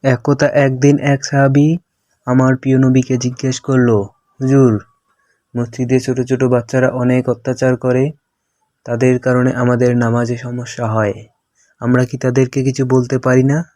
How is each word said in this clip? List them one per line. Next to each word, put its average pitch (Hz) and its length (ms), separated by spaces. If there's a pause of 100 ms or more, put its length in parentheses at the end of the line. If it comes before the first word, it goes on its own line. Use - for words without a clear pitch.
একদা 139 440
একদিন 139 500
এক 139 260
সাহাবী 143 520 (500)
আমার 131 300
প্রিয় 131 220
নবীকে 131 380
জিজ্ঞেস 127 440
করল, 131 280 (520)
"হুজুর, 131 440 (720)
মসজিদে 120 440
ছোট 127 200
ছোট 127 240
বাচ্চারা 127 440
অনেক 127 400
অত্যাচার 127 480
করে, 127 280 (800)
তাদের 123 340
কারণে 127 340
আমাদের 123 440
নামাজে 120 400
সমস্যা 120 500
হয়, 110 280 (680)
আমরা 123 240
কি 123 140
তাদেরকে 131 440
কিছু 131 240
বলতে 127 320
পারি 131 260
না?" 147 200 (120)